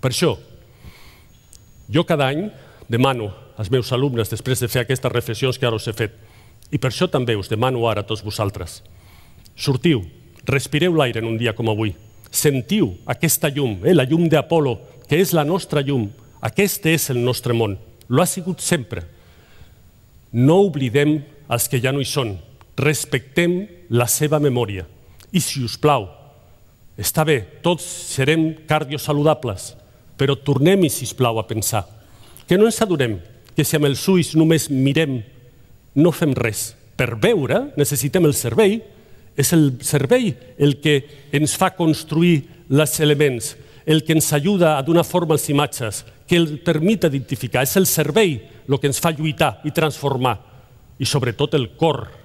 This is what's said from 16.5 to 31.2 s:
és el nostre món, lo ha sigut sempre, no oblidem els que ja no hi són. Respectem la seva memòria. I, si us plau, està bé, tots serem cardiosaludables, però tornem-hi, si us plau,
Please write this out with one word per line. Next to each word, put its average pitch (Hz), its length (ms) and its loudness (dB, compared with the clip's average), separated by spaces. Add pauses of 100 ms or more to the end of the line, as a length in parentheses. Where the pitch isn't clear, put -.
és 160 240 0
el 120 80 0
nostre 120 320 -2
món, 107 240 -2 (300)
lo 135 140 4
ha 180 40 2
sigut 180 320 -6
sempre, 123 460 -4 (1300)
no 151 320 6
oblidem 143 540 0 (260)
els 120 240 -2
que 135 80 0
ja 131 160 0
no 139 80 -4
hi 120 60 -6
són. 117 260 -4 (460)
Respectem 170 800 -2 (340)
la 120 160 2
seva 151 320 0
memòria. 117 400 -2 (480)
I, 175 100 2
si 135 220 -4
us 117 160 -6
plau, 131 300 0 (880)
està - 280 -2
bé, 147 140 2 (220)
tots 175 220 -2 (300)
serem 160 380 0 (140)
cardiosaludables, 147 1040 -2 (460)
però 139 200 0
tornem-hi, 156 520 2
si - 160 -8
us - 80 -10
plau, 117 240 0